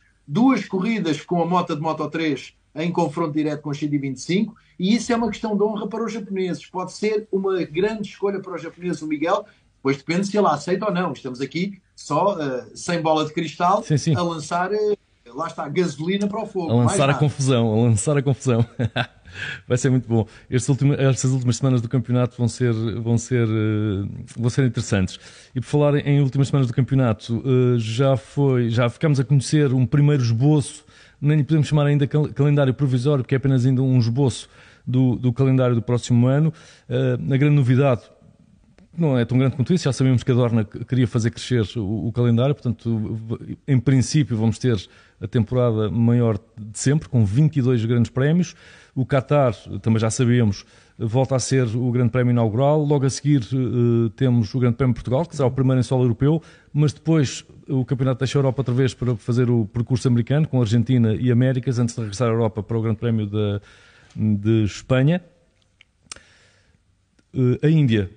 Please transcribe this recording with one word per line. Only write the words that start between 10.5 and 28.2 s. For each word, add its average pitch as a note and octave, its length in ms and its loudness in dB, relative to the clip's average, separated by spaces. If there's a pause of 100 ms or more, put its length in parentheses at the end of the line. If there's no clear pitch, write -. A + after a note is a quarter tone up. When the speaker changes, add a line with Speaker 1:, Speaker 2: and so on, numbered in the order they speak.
Speaker 1:
ou G3+ 80 -2
não. F3 200 -4
Estamos B2+ 280 -10
aqui F3 400 -6 (140)
só, E3+ 440 -2
eh, B2+ 260 -6 (100)
sem E3+ 260 -4
bola D#3 240 0
de D3+ 80 -10
cristal, F3 500 -2
Speaker 2:
Sim, D3+ 140 0
sim. D3+ 180 0
Speaker 1:
a F3+ 60 -2
lançar, F3 520 -4
eh, G#3 240 0 (300)
lá C#3 200 -8
está, D#3 220 -10
gasolina F3 580 -2
para G#3+ 140 -6
o G#3+ 40 -8
fogo, F#3 260 -6
Speaker 2:
A A2+ 40 2
lançar B2+ 100 4
Speaker 1:
mais C3+ 160 2
Speaker 2:
a C#3 60 4
Speaker 1:
nada. C#3 120 0
Speaker 2:
confusão, C3 540 0
a A2 100 2
lançar A#2+ 340 2
a C#3+ 40 0
confusão. B2 440 0 (120)
<laughs> - 420 -6 (480)
Vai B2 100 0
ser C#3 120 0
muito B2+ 180 0
bom. A2 180 2 (240)
Estes B2 200 -2
última-, C#3 260 2
estas C3 360 0
últimas B2 260 0
semanas B2+ 240 2
do A2+ 80 -8
campeonato B2 480 -2
vão A#2+ 100 0
ser, A#2+ 260 0 (260)
vão A#2 180 0
ser, A#2 300 0
eh, G#2+ 600 0 (300)
vão A#2+ 120 0
ser C3+ 160 2
interessantes. G#2+ 540 -2 (340)
E C3 60 -4
por A#2 80 -8
falar D3 280 2
em C#3+ 260 2
últimas C3+ 260 4
semanas C3+ 200 2
do A#2 60 -6
campeonato, A#2+ 720 0
eh, B2+ 340 4
já A#2 360 0
foi, B2+ 540 0